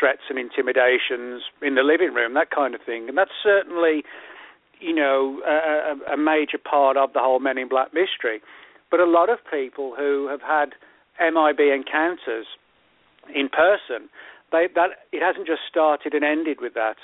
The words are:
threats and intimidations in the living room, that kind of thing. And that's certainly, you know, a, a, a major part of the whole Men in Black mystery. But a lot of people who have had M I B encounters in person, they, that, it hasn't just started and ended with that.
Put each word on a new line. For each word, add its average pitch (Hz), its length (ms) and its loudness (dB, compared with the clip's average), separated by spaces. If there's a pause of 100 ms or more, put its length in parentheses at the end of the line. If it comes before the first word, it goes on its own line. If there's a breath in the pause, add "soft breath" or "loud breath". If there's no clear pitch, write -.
threats 135 300 0
and 131 100 -6
intimidations 123 1040 0 (180)
in 139 140 -2
the 131 80 4
living 156 300 2
room, 120 220 -2
that - 160 0
kind 135 220 -2
of 113 120 -12
thing. 117 240 -8
And 135 80 -6
that's 190 260 0
certainly, 170 600 2 (760 loud breath)
you 165 160 -4
know, 135 500 0
a, 151 640 -2
a, - 20 -2
a 143 40 -2
major 151 400 0
part 139 380 2
of 135 160 2
the 139 80 -2
whole 127 200 2
Men 131 180 -2
in 127 100 -6
Black 131 260 0
mystery. 139 460 -2 (500 loud breath)
But 175 120 2
a 175 40 6
lot 170 240 4
of 233 100 0 (120)
people 135 460 -6
who 143 320 -2
have 139 120 -8
had 147 280 0 (500 soft breath)
M 165 180 0
I 151 140 4
B 147 240 4
encounters 135 720 -4 (880)
in 135 140 -2
person, 165 600 0 (440 loud breath)
they, 170 200 2
that, 185 380 0
it 151 100 -6
hasn't 175 260 -2
just 156 220 -4
started 151 440 0
and 147 100 0
ended 151 380 -2
with 120 140 -8
that. 110 280 -2